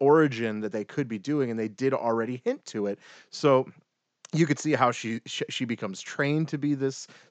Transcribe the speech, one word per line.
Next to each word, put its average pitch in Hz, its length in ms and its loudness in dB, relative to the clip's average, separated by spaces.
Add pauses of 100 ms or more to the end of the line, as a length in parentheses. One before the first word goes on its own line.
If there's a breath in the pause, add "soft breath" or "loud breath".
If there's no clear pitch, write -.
origin 135 580 4
that 107 140 -4
they 107 100 -2
could 135 240 -4
be 113 100 -6
doing, 135 320 -2
and 113 80 -4
they 113 120 -2
did 131 240 -2
already 117 500 -2
hint 269 220 -4
to 104 220 -4
it. 101 120 -4 (300 loud breath)
So 135 420 4 (640)
you 160 120 4
could 143 140 0
see 151 140 -2
how 123 180 4
she, 113 340 -6
sh-, - 240 -10
she - 160 -4
becomes 110 360 -6
trained 151 480 0
to 156 80 -4
be 147 180 0
this 135 320 -4 (240 loud breath)